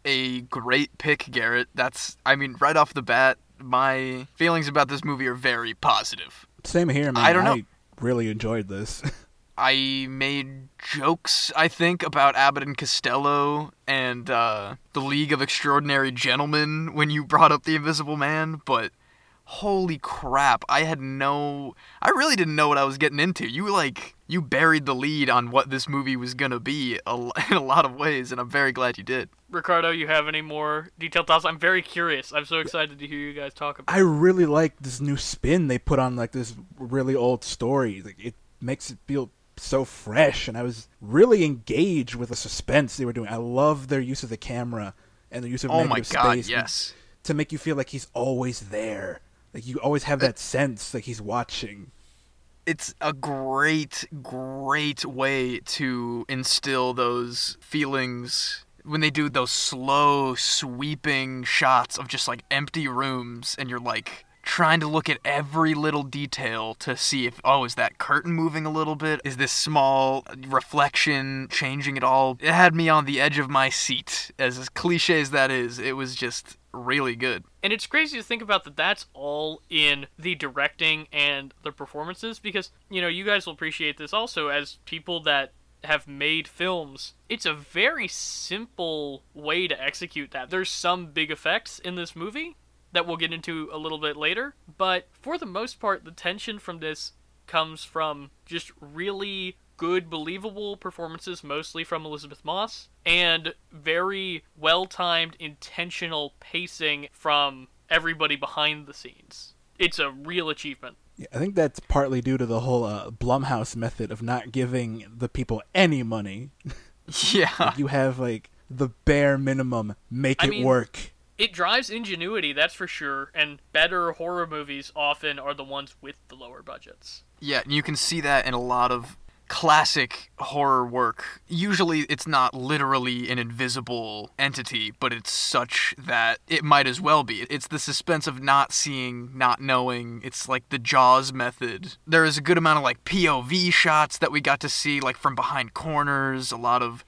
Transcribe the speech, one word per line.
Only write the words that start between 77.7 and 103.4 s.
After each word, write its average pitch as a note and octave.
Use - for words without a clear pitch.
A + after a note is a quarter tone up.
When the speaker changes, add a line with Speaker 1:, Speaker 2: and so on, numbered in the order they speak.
Speaker 3:
it's A3
crazy D4+
to A3
think A#3
about G3+
that D3
that's F3
all D3
in D3
the F3
directing D3+
and C#3+
the D3+
performances, E3
because, G3
you F#3+
know, F3
you F3
guys G#3
will E3
appreciate D3+
this D3+
also G3+
as C#3+
people E3
that C#3+
have D3+
made D3
films. E3
It's A3+
a D#3+
very G3+
simple D#3+
way D#3
to D3+
execute C#3+
that. C3
There's F#3
some F3
big D3+
effects D#3+
in F3+
this F3
movie B3+
that E3+
we'll E3+
get E3
into D#3+
a D#3
little D#3
bit D3
later, F#3+
but F#3
for D#4+
the E4
most G#3
part, F#3+
the D#3+
tension G3+
from E3+
this D#3
comes D#3+
from D3
just -
really F#3+
good, F3
believable G3
performances, E3+
mostly D#3
from D#3+
Elizabeth D3
Moss, F#3+
and E3+